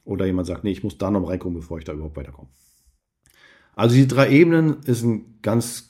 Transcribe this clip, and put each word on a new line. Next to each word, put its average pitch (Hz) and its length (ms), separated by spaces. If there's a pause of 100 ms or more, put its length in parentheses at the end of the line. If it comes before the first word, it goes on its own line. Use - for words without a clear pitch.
Oder 95 220
jemand 92 200
sagt, 87 180
nee, 101 80
ich - 100
muss 104 160
da 98 120
nochmal 92 200
reingucken, 87 280
bevor 80 200
ich 78 60
da 85 80
überhaupt 76 240
weiterkomme. - 320 (1300)
Also 120 200
die 135 120
drei 131 240
Ebenen 160 540
ist 113 180
ein 113 400
ganz 117 480